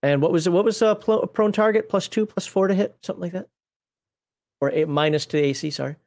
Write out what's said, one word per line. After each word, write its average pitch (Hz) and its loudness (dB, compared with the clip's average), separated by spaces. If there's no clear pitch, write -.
And 143 2
what 160 2
was 165 0
it? 180 2
What 190 2
was, 226 0
uh, 214 4
pl-, 214 0
prone 214 0
target? 214 0
Plus 196 -2
two, 214 -2
plus - -8
four 190 0
to 196 2
hit, 196 -2
something - -10
like 175 -8
that? 185 -10
Or 139 0
eight, 156 0
minus 151 0
to 151 -2
the 147 2
A 139 2
C, 151 -6
sorry. 139 -8